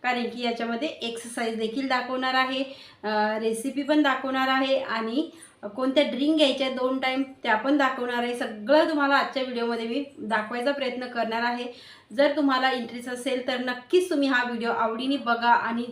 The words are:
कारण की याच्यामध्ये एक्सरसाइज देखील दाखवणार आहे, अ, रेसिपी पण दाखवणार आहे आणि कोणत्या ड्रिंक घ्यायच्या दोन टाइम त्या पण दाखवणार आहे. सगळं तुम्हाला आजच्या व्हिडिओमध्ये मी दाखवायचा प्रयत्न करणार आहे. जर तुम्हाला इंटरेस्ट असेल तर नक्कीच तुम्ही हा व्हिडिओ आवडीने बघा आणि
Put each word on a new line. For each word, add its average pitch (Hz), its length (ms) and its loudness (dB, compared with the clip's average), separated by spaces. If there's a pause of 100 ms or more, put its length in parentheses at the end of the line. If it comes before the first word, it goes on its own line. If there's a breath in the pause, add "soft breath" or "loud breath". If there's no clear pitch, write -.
कारण 240 200 0
की 226 200 -6
याच्यामध्ये 233 460 -2
एक्सरसाइज 233 680 -6
देखील 226 320 -2
दाखवणार 254 460 0
आहे, 262 280 2 (420 loud breath)
अ, 214 340 0
रेसिपी 226 440 -2
पण 302 200 4
दाखवणार 262 460 0
आहे 269 300 2
आणि 226 520 -2 (460 loud breath)
कोणत्या 262 280 2
ड्रिंक 285 320 0
घ्यायच्या 269 340 4
दोन 254 280 -2
टाइम 262 240 0 (200)
त्या 226 140 4
पण 277 200 2
दाखवणार 247 460 0
आहे. 240 140 -2
सगळं 262 520 2
तुम्हाला 285 260 2
आजच्या 262 280 0
व्हिडिओमध्ये 233 460 -2
मी 277 160 -2 (140)
दाखवायचा 220 540 -2
प्रयत्न 254 340 -4
करणार 226 360 -2
आहे. 240 220 -2 (480 loud breath)
जर 277 240 4
तुम्हाला 262 340 4
इंटरेस्ट 240 380 -6
असेल 247 400 -4
तर 254 100 -2
नक्कीच 254 520 0
तुम्ही 285 180 2
हा 247 160 4
व्हिडिओ 233 260 -2
आवडीने 233 460 0
बघा 233 340 2
आणि 233 420 2